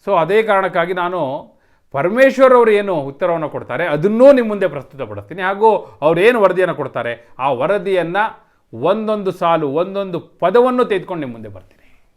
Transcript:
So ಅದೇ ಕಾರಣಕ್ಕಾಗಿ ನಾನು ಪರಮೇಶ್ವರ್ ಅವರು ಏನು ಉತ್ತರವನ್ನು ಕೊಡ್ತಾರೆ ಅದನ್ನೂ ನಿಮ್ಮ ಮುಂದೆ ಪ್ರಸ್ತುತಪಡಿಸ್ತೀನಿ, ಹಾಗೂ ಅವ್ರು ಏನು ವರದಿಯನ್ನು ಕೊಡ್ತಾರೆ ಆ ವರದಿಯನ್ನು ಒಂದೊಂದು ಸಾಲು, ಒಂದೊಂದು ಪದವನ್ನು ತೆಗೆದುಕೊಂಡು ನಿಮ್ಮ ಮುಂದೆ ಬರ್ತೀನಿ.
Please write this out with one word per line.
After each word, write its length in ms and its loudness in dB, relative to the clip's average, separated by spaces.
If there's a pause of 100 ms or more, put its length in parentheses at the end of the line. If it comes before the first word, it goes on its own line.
So 100 2
ಅದೇ 260 2
ಕಾರಣಕ್ಕಾಗಿ 500 0
ನಾನು 600 -6 (400)
ಪರಮೇಶ್ವರ್ 600 2
ಅವರು 180 6
ಏನು 240 0
ಉತ್ತರವನ್ನು 540 -4
ಕೊಡ್ತಾರೆ 380 -6
ಅದನ್ನೂ 460 6
ನಿಮ್ಮ 160 2
ಮುಂದೆ 200 -2
ಪ್ರಸ್ತುತಪಡಿಸ್ತೀನಿ, 760 -12
ಹಾಗೂ 580 0
ಅವ್ರು 200 2
ಏನು 200 4
ವರದಿಯನ್ನು 340 2
ಕೊಡ್ತಾರೆ 540 -8 (100)
ಆ 120 0
ವರದಿಯನ್ನು 1000 -4 (220)
ಒಂದೊಂದು 560 -2
ಸಾಲು, 380 -2
ಒಂದೊಂದು 520 -4
ಪದವನ್ನು 640 0
ತೆಗೆದುಕೊಂಡು 360 -6
ನಿಮ್ಮ 120 -8
ಮುಂದೆ 160 -16
ಬರ್ತೀನಿ. 580 -20 (100)